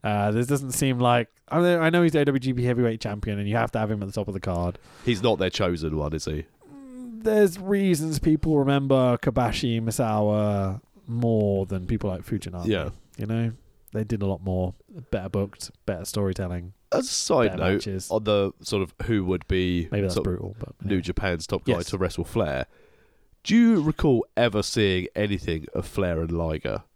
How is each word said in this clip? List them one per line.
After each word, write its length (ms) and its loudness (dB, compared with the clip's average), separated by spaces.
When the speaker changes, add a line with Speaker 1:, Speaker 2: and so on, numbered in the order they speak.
Speaker 1:
Uh, 280 2
this 160 0
doesn't 240 -2
seem 280 0
like, 280 4
I 100 0
mean, 200 4
I 100 4
know 140 4
he's 100 4
the 80 4
A 40 4
W 140 2
G 140 -2
P 100 0
heavyweight 380 2
champion, 360 -4
and 120 -2
you 80 0
have 160 0
to 60 0
have 120 0
him 100 -2
at 60 -6
the 60 -10
top 160 -4
of 40 -6
the 60 -4
card. 400 -2
Speaker 2:
He's 180 0
not 160 4
their 120 2
chosen 480 -2
one, 160 -2
is 120 -4
he? 200 -6
Speaker 1:
Mm, 500 -16
there's 360 4
reasons 600 0
people 400 2
remember 580 4
Kobashi 640 0
Misawa 1000 0
more 600 2
than 200 -4
people 240 -2
like 140 -6
Fujinami. 460 -6
Speaker 2:
Yeah. 200 0
Speaker 1:
You 80 -6
know, 260 -2
they 140 -2
did 160 -4
a 40 -2
lot 160 -2
more, 320 -2
better 180 -4
booked, 400 -4
better 200 -6
storytelling. 680 -4
Speaker 2:
As 120 2
a 20 -8
side 440 2
Speaker 1:
Better 120 -2
Speaker 2:
note, 120 4
Speaker 1:
matches. 360 -4
Speaker 2:
on 140 0
the 260 2
sort 220 -2
of 100 -8
who 180 2
would 240 -2
be 460 0
Speaker 1:
Maybe 80 0
that's 140 0
Speaker 2:
sort 120 0
of 60 -2
Speaker 1:
brutal, 260 -8
but 140 -12
Speaker 2:
New 120 0
Speaker 1:
yeah. 60 0
Speaker 2:
Japan's 460 -2
top 160 -4
guy 120 0
Speaker 1:
Yes. 100 -4
Speaker 2:
to 120 -6
wrestle 280 -2
Flair, 400 -2
do 100 2
you 260 6
recall 440 2
ever 260 2
seeing 540 2
anything 580 -2
of 140 -4
Flair 320 -2
and 140 -2
Liger? 500 -2